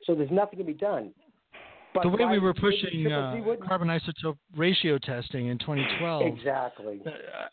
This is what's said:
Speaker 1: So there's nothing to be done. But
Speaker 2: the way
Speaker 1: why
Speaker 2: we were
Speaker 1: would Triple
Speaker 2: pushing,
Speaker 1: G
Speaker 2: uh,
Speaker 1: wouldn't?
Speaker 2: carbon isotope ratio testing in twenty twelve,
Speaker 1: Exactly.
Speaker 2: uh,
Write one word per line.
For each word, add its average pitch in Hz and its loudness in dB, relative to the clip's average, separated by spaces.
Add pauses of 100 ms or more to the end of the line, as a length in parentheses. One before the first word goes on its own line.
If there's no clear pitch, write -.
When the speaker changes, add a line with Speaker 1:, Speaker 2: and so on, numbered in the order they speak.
Speaker 1:
So 170 2
there's 147 0
nothing 196 2
to 190 -6
be 156 -4
done. 143 -4 (800)
But 185 4
Speaker 2:
the 175 4
way 214 4
Speaker 1:
why 233 4
Speaker 2:
we 214 4
were 190 6
Speaker 1:
would 175 2
Triple 202 4 (120)
Speaker 2:
pushing, 170 -2
Speaker 1:
G 151 2
Speaker 2:
uh, 135 0
Speaker 1:
wouldn't? 202 -2
Speaker 2:
carbon 180 2
isotope 160 -2 (180)
ratio 165 4
testing 123 -4
in 120 -2
twenty 139 -2 (140)
twelve, 165 -2
Speaker 1:
Exactly. 117 -4
Speaker 2:
uh, 160 -6 (420)